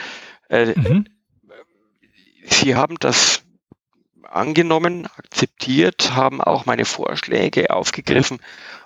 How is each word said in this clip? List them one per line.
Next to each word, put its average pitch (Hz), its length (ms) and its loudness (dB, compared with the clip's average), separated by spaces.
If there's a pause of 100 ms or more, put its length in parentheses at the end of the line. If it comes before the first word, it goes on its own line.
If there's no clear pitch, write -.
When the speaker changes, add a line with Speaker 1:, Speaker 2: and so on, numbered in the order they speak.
(480)
Speaker 1:
Äh, 113 260 2
Speaker 2:
Mhm. 160 320 2 (1400)
Speaker 1:
sie - 300 2
haben 151 240 0
das - 440 0 (800)
angenommen, 165 840 0
akzeptiert, - 1080 -2
haben 131 240 2
auch - 260 0
meine 117 180 0
Vorschläge - 840 -2
aufgegriffen, - 720 -2 (460)